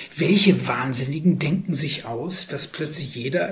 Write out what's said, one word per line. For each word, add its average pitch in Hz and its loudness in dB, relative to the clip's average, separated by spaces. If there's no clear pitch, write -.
welche 170 4
Wahnsinnigen 135 0
denken 165 0
sich 147 -2
aus, 120 -2
dass - -2
plötzlich 147 -4
jeder 135 -2